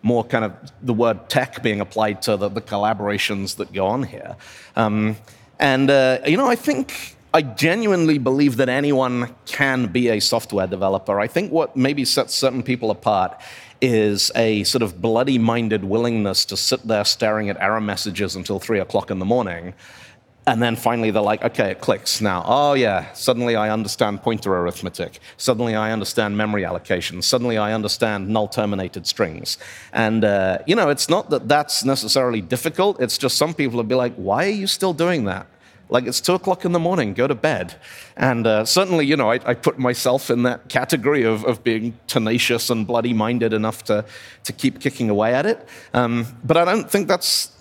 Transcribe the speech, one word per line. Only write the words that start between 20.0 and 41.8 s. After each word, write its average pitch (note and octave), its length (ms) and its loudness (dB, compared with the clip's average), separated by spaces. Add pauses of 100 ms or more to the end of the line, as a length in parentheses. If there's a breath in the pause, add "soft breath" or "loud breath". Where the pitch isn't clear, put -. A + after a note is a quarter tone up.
And A#2 160 2
then A#2 140 0
finally, A#2 340 0
they're G#2 100 2
like, G#2+ 220 0
"Okay, A2 280 0
it F#2+ 100 -8
clicks - 400 -2
now. F#2 240 0
Oh, C#3+ 300 4
yeah, G2+ 360 0
suddenly A#2+ 460 0
I G#2+ 140 0
understand G#2 500 -2
pointer G2+ 340 0
arithmetic. F2 640 -4 (160 loud breath)
Suddenly A#2 400 0
I G#2+ 160 0
understand G#2 460 -2
memory G#2 260 0
allocation. F2 580 -4
Suddenly A#2+ 360 0
I G#2+ 160 0
understand G#2 560 -2
null G#2+ 180 2
terminated G2 580 -4
strings." - 520 -4 (340 loud breath)
And, A2 320 2
uh, F#2+ 420 2
you E3+ 100 2
know, G3 120 2
it's C#3+ 220 0
not G3+ 220 0
that B2 180 -2
that's D3 340 0
necessarily B2 560 0
difficult. E3 600 -2
It's A#2+ 160 -2
just C3+ 200 0
some D#3+ 160 0
people C3 240 -2
will A#2 60 0
be A2 120 0
like, B2 200 0
"Why G2+ 300 0
are G3+ 160 -2
you F#3+ 60 -4
still F#3+ 260 -2
doing D#3+ 320 0
that? F#2+ 200 -4 (440 soft breath)
Like, B2 180 2
it's - 140 -4
two F3+ 120 2
o'clock F#3 320 -2
in F3 60 2
the F3 80 2
morning, E3 340 0
go B2 140 0
to C#3+ 80 0
bed." G#2 400 -2 (420 loud breath)
And, A#2 300 2
uh, G#2+ 180 2
certainly, F3 400 2
you D3 100 4
know, A#2 160 2
I, B2+ 140 0
I B2 80 0
put - 240 -2
myself B2+ 520 0
in A#2+ 140 2
that B2 260 -2
category C3 540 2
of, A2 220 0
of A2+ 180 0
being A2+ 300 0 (140)